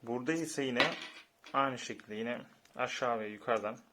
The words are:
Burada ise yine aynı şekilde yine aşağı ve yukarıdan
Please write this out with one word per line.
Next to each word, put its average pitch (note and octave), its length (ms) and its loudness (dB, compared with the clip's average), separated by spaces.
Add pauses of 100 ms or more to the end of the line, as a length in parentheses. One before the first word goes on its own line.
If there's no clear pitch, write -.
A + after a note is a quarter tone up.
Burada B2 300 0
ise D#3+ 320 0
yine B2+ 260 4 (600)
aynı C3+ 260 4
şekilde - 360 -8
yine A2+ 280 -2 (340)
aşağı B2 420 0
ve G#2+ 100 -4
yukarıdan G#2+ 500 0 (140)